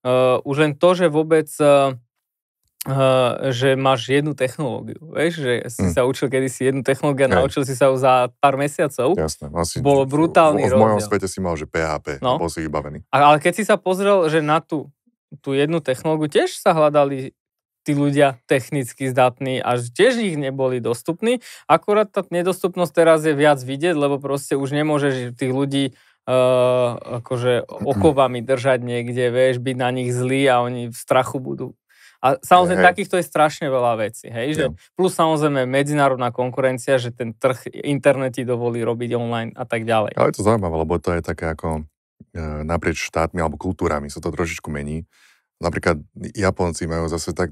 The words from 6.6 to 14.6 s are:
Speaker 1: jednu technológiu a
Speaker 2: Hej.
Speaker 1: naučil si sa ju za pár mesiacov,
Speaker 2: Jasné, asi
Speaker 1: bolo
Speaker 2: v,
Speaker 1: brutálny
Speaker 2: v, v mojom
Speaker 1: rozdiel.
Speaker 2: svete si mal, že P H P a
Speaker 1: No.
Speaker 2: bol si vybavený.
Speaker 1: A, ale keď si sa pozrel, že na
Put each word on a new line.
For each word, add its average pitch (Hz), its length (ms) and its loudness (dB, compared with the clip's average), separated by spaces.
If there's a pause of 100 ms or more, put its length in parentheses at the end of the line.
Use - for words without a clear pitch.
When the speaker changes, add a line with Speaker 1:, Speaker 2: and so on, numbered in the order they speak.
Speaker 1:
jednu 135 140 -2
technológiu 135 420 0
a 127 60 2
Speaker 2:
Hej. 95 100 2
Speaker 1:
naučil 135 240 0
si 131 80 -6
sa 135 160 2
ju 131 80 2
za 127 400 4
pár 139 200 2
mesiacov, 147 600 0
Speaker 2:
Jasné, 78 380 -6
asi 85 260 -2
Speaker 1:
bolo 139 240 4
Speaker 2:
v, 135 80 -4
Speaker 1:
brutálny 160 540 4
Speaker 2:
v, 98 60 2
v 104 40 4
mojom 107 220 4
Speaker 1:
rozdiel. 101 100 -4
Speaker 2:
svete 95 200 -2
si - 120 -10
mal, 87 160 -2
že 76 80 -8
P - 140 -6
H 80 220 -2
P - 60 -14 (100)
a - 80 -10
Speaker 1:
No. 127 120 0
Speaker 2:
bol 85 140 -4
si 82 100 -10
vybavený. 76 480 -8
Speaker 1:
A, 143 240 6
ale 151 60 8
keď 175 160 0
si 220 100 -4
sa 202 140 2
pozrel, 185 500 2
že 156 160 2
na 151 160 2